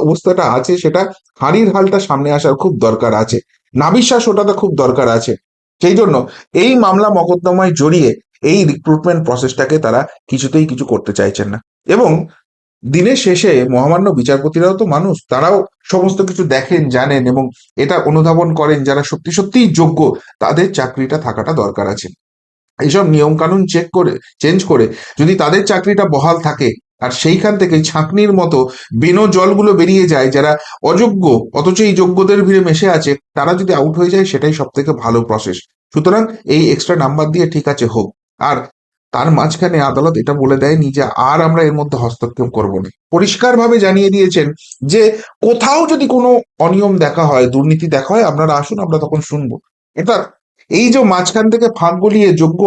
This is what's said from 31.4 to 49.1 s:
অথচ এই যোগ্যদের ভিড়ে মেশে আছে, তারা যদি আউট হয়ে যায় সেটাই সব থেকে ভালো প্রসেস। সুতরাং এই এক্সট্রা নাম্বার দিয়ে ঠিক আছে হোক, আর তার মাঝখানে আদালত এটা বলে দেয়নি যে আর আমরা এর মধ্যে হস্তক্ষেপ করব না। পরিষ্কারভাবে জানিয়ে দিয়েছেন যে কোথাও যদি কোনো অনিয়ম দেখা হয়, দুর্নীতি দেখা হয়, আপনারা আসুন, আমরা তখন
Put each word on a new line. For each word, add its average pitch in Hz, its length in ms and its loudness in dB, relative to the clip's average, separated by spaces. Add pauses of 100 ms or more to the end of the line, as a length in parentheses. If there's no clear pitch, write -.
অথচ 180 200 0 (100)
এই 190 140 2
যোগ্যদের 190 440 2
ভিড়ে 190 220 4
মেশে 160 200 2 (100)
আছে, 151 140 -2 (240)
তারা 147 240 -2
যদি 185 140 -2
আউট 151 240 0
হয়ে 180 160 0
যায় 190 180 2
সেটাই 151 280 0
সব 156 180 -6
থেকে 139 140 -2 (120)
ভালো 117 160 0 (100)
প্রসেস। 101 280 -4 (360)
সুতরাং 185 280 2 (340)
এই 160 80 4 (100)
এক্সট্রা - 300 -2
নাম্বার 151 300 -2
দিয়ে 175 200 0
ঠিক 147 140 -2
আছে 139 260 -2
হোক, 104 140 -2 (420)
আর 135 80 -2 (560)
তার 127 140 -2 (100)
মাঝখানে 160 400 -2 (120)
আদালত 151 320 0
এটা 143 200 -2
বলে 135 220 2
দেয়নি 151 240 2 (100)
যে 139 60 0 (260)
আর 156 180 0
আমরা 165 160 2
এর 151 160 0
মধ্যে 147 240 -6
হস্তক্ষেপ 117 540 -6
করব 101 160 -2 (100)
না। 95 60 -10 (240)
পরিষ্কারভাবে 233 640 2 (100)
জানিয়ে 196 300 2
দিয়েছেন 180 320 2 (440)
যে 220 100 4 (440)
কোথাও 240 360 2 (100)
যদি 277 140 0 (100)
কোনো 247 140 2 (360)
অনিয়ম 196 280 2 (120)
দেখা 160 240 -2
হয়, 127 240 2
দুর্নীতি 156 420 0
দেখা 135 180 -2
হয়, 220 160 2
আপনারা 151 300 0
আসুন, 202 260 -8
আমরা 160 180 -2
তখন 156 160 -4 (100)